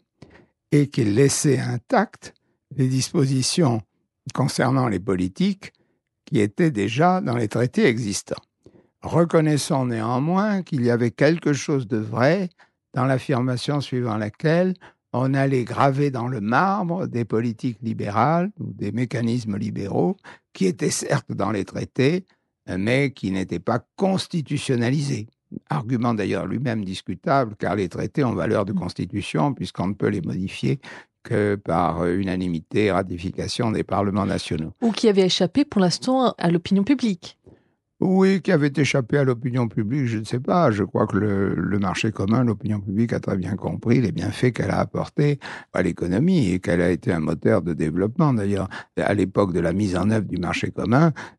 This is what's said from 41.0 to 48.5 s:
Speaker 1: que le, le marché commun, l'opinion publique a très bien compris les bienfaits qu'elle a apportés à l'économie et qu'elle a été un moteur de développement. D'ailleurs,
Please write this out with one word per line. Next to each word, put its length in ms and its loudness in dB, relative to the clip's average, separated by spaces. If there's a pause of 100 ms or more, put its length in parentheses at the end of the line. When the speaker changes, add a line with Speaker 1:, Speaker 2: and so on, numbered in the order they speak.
Speaker 1:
que 80 -4
le, 400 2
le 240 0
marché 320 0
commun, 320 2
l'opinion 380 0
publique 320 -2
a 80 -2
très 160 -2
bien 180 -4
compris 460 0
les 100 0
bienfaits 400 0
qu'elle 200 -2
a 80 0
apportés 600 -2 (320)
à 120 0
l'économie 680 2
et 100 0
qu'elle 220 0
a 80 2
été 240 0
un 80 -2
moteur 400 0
de 100 -4
développement. 600 0
D'ailleurs, 340 -2 (300)